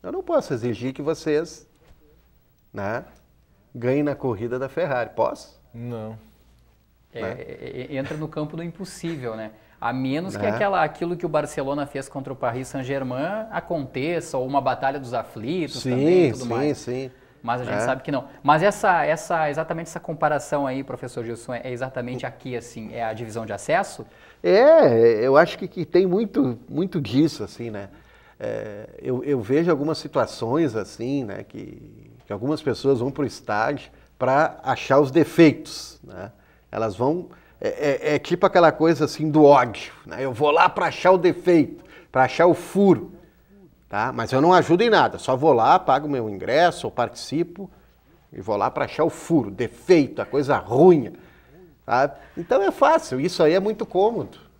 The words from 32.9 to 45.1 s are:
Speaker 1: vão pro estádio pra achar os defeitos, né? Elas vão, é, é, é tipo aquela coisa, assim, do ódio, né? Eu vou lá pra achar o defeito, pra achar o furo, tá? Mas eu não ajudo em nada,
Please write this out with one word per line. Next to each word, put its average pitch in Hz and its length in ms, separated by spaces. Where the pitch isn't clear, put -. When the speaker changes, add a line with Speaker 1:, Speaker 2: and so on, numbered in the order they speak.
Speaker 1:
vão 131 120
pro 143 120
estádio 120 680
pra 135 460
achar 135 360
os 135 120
defeitos, - 920
né? 104 280
Elas 110 240
vão, 147 340
é, - 80
é, 143 480
é - 40
tipo 175 240
aquela 175 280
coisa, 151 340
assim, 151 240
do 151 140
ódio, 127 500
né? 123 180
Eu 127 80
vou 147 160
lá 180 180
pra 180 200
achar 180 240
o 190 80
defeito, 170 640
pra 131 120
achar 165 240
o 165 80
furo, 190 560
tá? 110 240
Mas 117 200
eu 131 100
não 170 100
ajudo 175 300
em 233 80
nada, 135 300